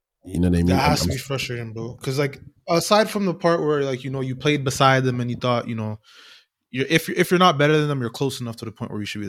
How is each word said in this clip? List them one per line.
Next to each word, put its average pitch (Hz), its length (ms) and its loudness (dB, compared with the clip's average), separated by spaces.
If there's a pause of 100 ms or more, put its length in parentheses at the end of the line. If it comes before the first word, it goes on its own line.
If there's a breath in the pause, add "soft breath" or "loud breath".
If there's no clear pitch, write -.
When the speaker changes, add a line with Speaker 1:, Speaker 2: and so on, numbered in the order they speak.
(240)
Speaker 1:
you 90 160 -4
know 90 100 4
what 87 80 4
I 85 60 4
mean? - 40 2
Speaker 2:
That 92 160 4
Speaker 1:
I'm, 147 60 4
Speaker 2:
has 147 120 2
to - 40 0
Speaker 1:
I'm 92 40 0
Speaker 2:
be - 80 -2
frustrating, 120 560 -8
bro. 113 280 -8
'Cause, 131 160 -4
like, 143 240 -4 (260)
aside 202 440 4
from 202 160 -2
the 165 80 0
part 170 240 2
where, 147 240 0
like, 135 200 -4
you 139 60 -8
know, 135 120 -6
you 131 140 -4
played 143 280 0
beside 131 400 4
them 123 180 0
and 120 80 -4
you 117 80 -4
thought, 120 300 -2
you 117 80 -6
know, 107 240 -6 (720 soft breath)
you're, 131 180 -2
if, 160 200 2
if - 200 0
you're 180 80 4
not 175 220 4
better 151 180 4
than 151 100 0
them, 139 140 -2
you're 117 80 -4
close 131 320 -4
enough 117 140 -8
to - 100 -12
the 107 60 -8
point - 180 -10
where 107 100 -8
you 104 60 -6
should 104 160 -8
be. 101 80 -6